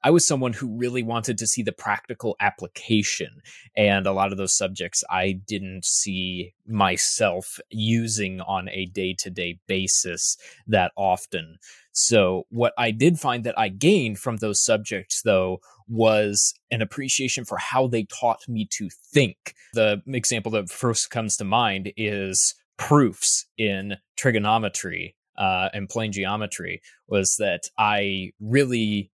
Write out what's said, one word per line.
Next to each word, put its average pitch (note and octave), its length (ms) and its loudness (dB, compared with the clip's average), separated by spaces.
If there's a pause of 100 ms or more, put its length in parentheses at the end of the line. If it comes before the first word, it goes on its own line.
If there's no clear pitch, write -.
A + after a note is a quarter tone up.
I C3 80 4
was E3 160 6
someone B2+ 260 0
who A2+ 240 -6
really B2 260 -2
wanted A2+ 360 -2
to A2 80 -4
see A#2+ 160 0
the G2+ 100 -2
practical - 680 -4
application. - 1000 -2 (340)
And G2+ 320 4
a G2 60 2
lot G2 200 0
of G2 60 -8
those F#2+ 160 -2
subjects F#2 540 -4
I F#2 240 0
didn't F#2+ 540 -8
see F#2 680 -4 (140)
myself F#2+ 920 0 (120)
using G#2+ 720 -2
on F#2 260 -4
a F#2+ 160 -6
day-to-day F#2 840 -6
basis F#2 680 -2 (300)
that F#2+ 280 2
often. F2+ 640 -2 (360)
So F#2 580 4
what A#2 260 0
I A#2+ 140 0
did C#3 280 4
find A#2+ 260 -2
that A#2 140 -2
I A2 120 2
gained A#2+ 480 2
from A#2 180 -4
those G#2 260 -2
subjects, G#2+ 600 -2
though, F#2 380 2 (280)
was G#2+ 640 2 (180)
an A#2 120 -2
appreciation C3 640 -4
for G2+ 100 -6
how C3 300 2
they A#2 180 0
taught - 420 -2
me G#2+ 260 -4
to G2 180 -8
think. - 640 0 (180)
The G#2+ 340 2
example A#2 460 -2
that G2+ 160 0
first - 400 -2
comes A2 300 -2
to A2 60 -6
mind G2 520 0
is G2+ 580 0 (220)
proofs - 720 4 (100)
in G2 400 -2 (220)
trigonometry, G#2 960 0 (220)
uh, F#2+ 360 0
and G2 160 -8
plane A2+ 220 -4
geometry, F#2+ 720 -6 (240)
was G2 300 2
that F#2 420 -2
I G2+ 600 0
really A2 760 2